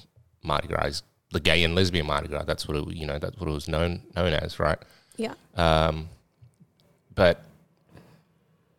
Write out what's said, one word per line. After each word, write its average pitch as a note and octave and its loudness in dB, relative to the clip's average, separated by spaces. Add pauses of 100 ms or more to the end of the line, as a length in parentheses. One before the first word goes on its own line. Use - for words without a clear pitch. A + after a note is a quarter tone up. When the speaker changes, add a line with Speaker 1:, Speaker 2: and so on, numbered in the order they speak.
(420)
Speaker 1:
Mardi D2 -2
Gras - -2
is D2 -6 (280)
the F2 0
gay E2 4
and E2 2
lesbian F2 2
Mardi D2+ -2
Gras. D2+ -6
That's D#2 -4
what D2+ -2
it, D#2 -4
you D#2 -8
know, C#2+ -6
that's F2+ -8
what D#2+ -4
it D2+ -2
was D2 -6
known, E2+ -2 (120)
known F2 2
as, D#2+ -4
right? D#2+ 2 (400)
Speaker 2:
Yeah. - -6 (220)
Speaker 1:
Um, D#2+ 2 (1040)
but F2 4 (1400)